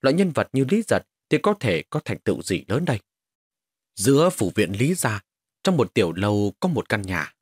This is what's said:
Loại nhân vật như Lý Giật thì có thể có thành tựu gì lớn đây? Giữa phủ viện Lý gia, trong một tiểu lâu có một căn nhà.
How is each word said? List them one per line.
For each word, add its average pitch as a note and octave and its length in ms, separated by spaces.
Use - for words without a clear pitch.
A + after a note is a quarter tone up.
Loại C3+ 140
nhân F#3+ 160
vật B2 220
như C3+ 180
Lý A3 180
Giật F#2 140
thì D3+ 140
có G#3 180
thể F2 300
có D3+ 140
thành F#2+ 140
tựu - 240
gì - 260
lớn C#3 160
đây? A2+ 160
Giữa D3 360
phủ G2 240
viện G2+ 240
Lý D3 160
gia, A2 260
trong F#3 140
một B2+ 180
tiểu F2+ 180
lâu G#2 480
có F#3 80
một C#3+ 200
căn G#2 140
nhà. F2+ 400